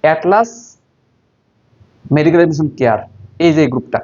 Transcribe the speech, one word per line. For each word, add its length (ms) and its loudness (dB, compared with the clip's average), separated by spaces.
অ্যাটলাস 760 -2
মেডিকেল 280 2
এডমিশন 280 0
কেয়ার, 320 -2
এই 140 2
যে 140 2
গ্রুপটা 360 -6